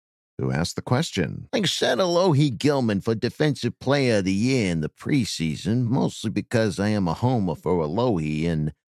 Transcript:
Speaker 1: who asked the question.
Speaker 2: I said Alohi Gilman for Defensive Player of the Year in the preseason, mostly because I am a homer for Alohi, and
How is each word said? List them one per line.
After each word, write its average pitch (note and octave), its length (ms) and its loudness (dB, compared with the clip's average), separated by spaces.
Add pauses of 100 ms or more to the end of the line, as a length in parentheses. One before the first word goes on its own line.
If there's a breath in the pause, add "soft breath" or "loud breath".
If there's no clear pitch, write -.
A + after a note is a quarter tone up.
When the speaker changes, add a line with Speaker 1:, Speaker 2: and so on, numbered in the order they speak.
(440)
Speaker 1:
who C2 80 0
asked D2+ 240 -2
the - 60 -6
question. G2 720 -2
Speaker 2:
I G#3+ 100 0
said A#3+ 340 0
Alohi E3+ 600 2
Gilman B2 440 2
for A#2 140 0
Defensive A#2+ 640 -2
Player B2+ 400 2
of F#2 60 0
the F#2+ 80 2
Year A2+ 380 2
in E2 100 0
the D2+ 80 -2
preseason, A2+ 1000 -2
mostly - 420 -2
because G#2 500 0
I G2+ 100 2
am G2+ 180 0
a D#2+ 60 0
homer G#2+ 420 0
for E2+ 280 0
Alohi, D#2+ 640 0
and D#2 260 -2 (160)